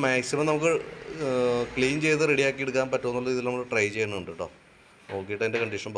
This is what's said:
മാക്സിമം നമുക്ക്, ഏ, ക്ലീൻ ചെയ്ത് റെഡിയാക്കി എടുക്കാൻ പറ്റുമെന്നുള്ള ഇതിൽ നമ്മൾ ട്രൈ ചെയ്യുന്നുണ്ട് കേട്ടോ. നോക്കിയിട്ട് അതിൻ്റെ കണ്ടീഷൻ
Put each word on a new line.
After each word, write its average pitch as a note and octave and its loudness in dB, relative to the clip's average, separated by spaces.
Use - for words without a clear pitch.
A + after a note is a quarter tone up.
മാക്സിമം C3 0
നമുക്ക്, D3+ 2
ഏ, - 0
ക്ലീൻ C3 2
ചെയ്ത് D#3 4
റെഡിയാക്കി C#3 2
എടുക്കാൻ C3 2
പറ്റുമെന്നുള്ള B2 0
ഇതിൽ B2 0
നമ്മൾ B2 -2
ട്രൈ A2 4
ചെയ്യുന്നുണ്ട് G2+ -2
കേട്ടോ. E2+ -8
നോക്കിയിട്ട് G2+ -4
അതിൻ്റെ A2+ 0
കണ്ടീഷൻ G#2+ -6